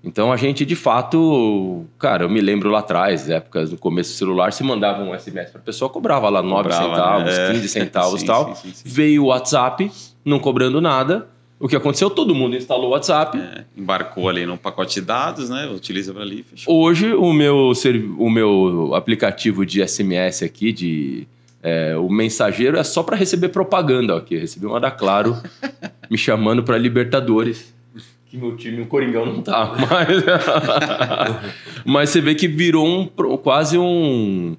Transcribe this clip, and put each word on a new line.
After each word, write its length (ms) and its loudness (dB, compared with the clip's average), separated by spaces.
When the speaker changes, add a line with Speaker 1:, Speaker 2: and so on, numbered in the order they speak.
Speaker 1:
Então, 300 0
a 60 2
gente, 280 0
de 120 -2
fato, 1080 2
cara, 260 2
eu 60 0
me 100 2
lembro 300 2
lá 100 2
atrás, 500 0
épocas 400 -2
no 80 -10
começo 360 -2
do 20 -12
celular, 380 0
se 100 -8
mandava 400 -2
um 100 -6
S 160 -12
M 100 -10
S 120 -12
pra 100 -20
pessoa, 280 -6
cobrava 400 0
lá 120 2
nove 280 0
Speaker 2:
Cobrava, 260 0
Speaker 1:
centavos, 300 2
Speaker 2:
né? 240 0
É. 20 0
Speaker 1:
quinze 160 -2
centavos 480 -2
e 40 -6
Speaker 2:
<laughs> 20 -6
Sim, 40 -6
Speaker 1:
tal. 300 0
Speaker 2:
sim, 140 -16
sim, 60 -18
sim. 100 -20
Speaker 1:
Veio 380 4
o 40 4
WhatsApp, 640 0
não 160 2
cobrando 400 2
nada. 480 0
O 80 -4
que 80 0
aconteceu? 340 2
Todo 240 0
mundo 220 0
instalou 320 -2
o 40 0
WhatsApp. 460 0
Speaker 2:
É, 280 -12
embarcou 520 -2
ali 160 -2
num 100 -8
pacote 400 -6
de 60 -4
dados, 480 -4
né? 180 -8
Utiliza 460 -8
pra 100 -12
ali, 200 -10
fechou. 300 -4
Speaker 1:
Hoje, 400 4
o 200 4
meu 420 6
serv-, 420 0
o 120 2
meu 680 4
aplicativo 680 0
de 160 -2
S 200 -2
M 140 0
S 300 -2
aqui, 260 -4
de, 560 -4
é, 360 -2
o 100 -2
mensageiro, 680 0
é 80 0
só 180 -2
pra 140 -2
receber 320 0
propaganda, 680 0
ó, 60 -4
que 160 -6
recebi 280 -8
uma 140 -4
da 100 0
Claro 460 0
<laughs> 380 -18
me 80 -2
chamando 460 2
pra 140 0
Libertadores, 1000 0
que 100 -16
meu 180 -6
time, 260 -10
o 40 -6
Coringão, 400 0
não 160 -6
tá, 340 -2
<laughs> 140 -2
mas, 1500 0
<laughs> 0 -
mas 280 2
você 100 4
vê 140 2
que 120 0
virou 400 2
um 180 0
pro-, 320 -4
quase 400 2
um 800 0